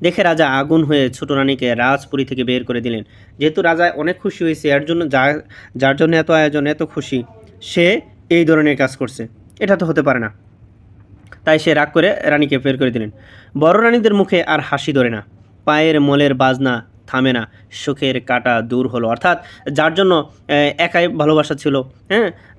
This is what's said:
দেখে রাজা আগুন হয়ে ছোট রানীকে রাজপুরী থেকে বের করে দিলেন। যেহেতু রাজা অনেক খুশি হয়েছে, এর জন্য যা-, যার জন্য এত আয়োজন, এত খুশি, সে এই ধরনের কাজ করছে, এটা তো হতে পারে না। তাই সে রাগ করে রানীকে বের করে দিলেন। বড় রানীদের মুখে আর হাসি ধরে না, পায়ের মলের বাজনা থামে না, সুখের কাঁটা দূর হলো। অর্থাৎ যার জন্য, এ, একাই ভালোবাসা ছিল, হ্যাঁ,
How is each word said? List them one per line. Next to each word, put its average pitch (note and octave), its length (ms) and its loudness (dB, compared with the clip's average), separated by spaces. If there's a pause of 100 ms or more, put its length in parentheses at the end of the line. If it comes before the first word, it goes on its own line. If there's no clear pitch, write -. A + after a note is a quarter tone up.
দেখে F3 220 0
রাজা D#3+ 260 2
আগুন D3 340 0
হয়ে C#3+ 260 2
ছোট C#3 220 -8
রানীকে C3+ 440 0
রাজপুরী C3+ 500 -2
থেকে B2+ 180 -6
বের B2 200 -2
করে A#2+ 180 -4
দিলেন। A#2 220 -6 (360)
যেহেতু D#3 220 0
রাজা E3+ 340 2
অনেক D#3+ 240 -4
খুশি F#3+ 240 -6
হয়েছে, D#3 260 -2
এর C#3+ 160 2
জন্য E3+ 240 -2
যা-, C#3 300 2 (360)
যার C3+ 200 2
জন্য D#3+ 200 2
এত D#3+ 160 0
আয়োজন, D3+ 360 2
এত D3+ 160 -4
খুশি, C#3 400 -6 (380)
সে F3+ 400 0 (280)
এই E3+ 160 4
ধরনের D3+ 320 2
কাজ C3 200 0
করছে, A2+ 300 -10 (320)
এটা G3 160 0
তো F#3 100 -2
হতে D#3 160 0
পারে C3 180 2
না। G#2+ 140 -6 (1120)
তাই D#3 140 4
সে D#3 140 2
রাগ D3 180 0
করে E3+ 320 2
রানীকে D3 340 0
বের C3 200 -2
করে C3 140 0
দিলেন। G#2+ 200 -6 (460)
বড় F3 260 4
রানীদের A#3 300 2
মুখে F#3+ 300 2
আর D3+ 160 -2
হাসি C#3+ 340 -4
ধরে B2+ 160 2
না, G#2+ 160 -8 (400)
পায়ের D#3 360 2
মলের C#3+ 320 2
বাজনা C3 520 0 (220)
থামে C3 260 0
না, A2+ 160 -6 (220)
সুখের C3+ 500 -4
কাঁটা A#2+ 400 0
দূর B2 260 -2
হলো। A#2 200 -4
অর্থাৎ E3 360 0 (280)
যার D#3 220 0
জন্য, F3+ 380 0 (160)
এ, D3 300 0
একাই E3+ 300 0
ভালোবাসা D3+ 480 0
ছিল, C#3 260 -2
হ্যাঁ, F#3+ 500 -4 (280)